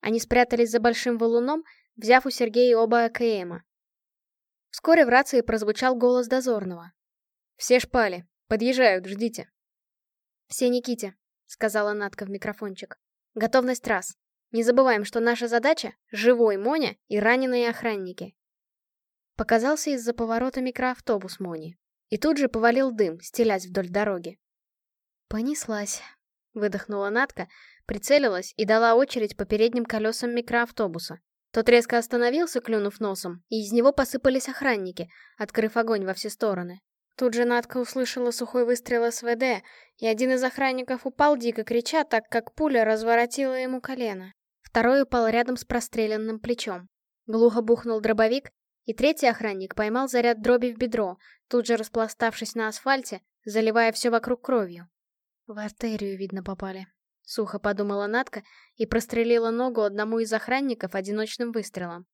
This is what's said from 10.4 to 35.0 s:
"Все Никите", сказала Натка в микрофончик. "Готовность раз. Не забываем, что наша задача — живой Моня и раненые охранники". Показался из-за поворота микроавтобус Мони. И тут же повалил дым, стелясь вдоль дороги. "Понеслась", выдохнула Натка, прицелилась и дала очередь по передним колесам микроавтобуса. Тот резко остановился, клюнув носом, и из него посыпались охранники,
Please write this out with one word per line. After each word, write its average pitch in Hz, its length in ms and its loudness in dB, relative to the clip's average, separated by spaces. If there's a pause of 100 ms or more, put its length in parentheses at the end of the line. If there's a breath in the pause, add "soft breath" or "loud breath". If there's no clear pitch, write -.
"Все - 200 0
Никите", 240 480 -4 (300)
сказала 208 460 -2
Натка 208 320 -8
в 190 60 -12
микрофончик. 202 680 -10 (360)
"Готовность 247 520 0
раз. 190 300 -4 (360)
Не 233 100 0
забываем, 240 420 4
что 233 160 -4
наша 233 280 0
задача — 240 460 0 (160)
живой 226 460 4
Моня 247 400 0 (120)
и 208 100 0
раненые 247 500 2
охранники". 196 680 -6 (1000)
Показался 247 540 0
из-за 240 240 -4
поворота 233 460 -2
микроавтобус 247 800 -4
Мони. 165 380 -10 (300)
И 214 80 -4
тут 294 220 2
же 277 100 2
повалил 240 440 2
дым, 185 280 0
стелясь 202 460 0
вдоль 180 220 -4
дороги. 180 500 -4 (920)
"Понеслась", 220 720 -6 (540)
выдохнула 202 560 -4
Натка, 226 380 -2 (360 soft breath)
прицелилась 214 720 0
и 220 80 -2
дала 226 300 4
очередь 240 420 0
по 202 80 -4
передним 226 400 0
колесам 226 500 -4
микроавтобуса. 233 840 -4 (320)
Тот 226 160 2
резко 240 300 6
остановился, 247 640 0
клюнув 214 400 -4
носом, 196 480 -6
и 220 140 -4
из 208 100 -8
него 240 200 6
посыпались 262 560 0
охранники, 202 640 -4 (280 soft breath)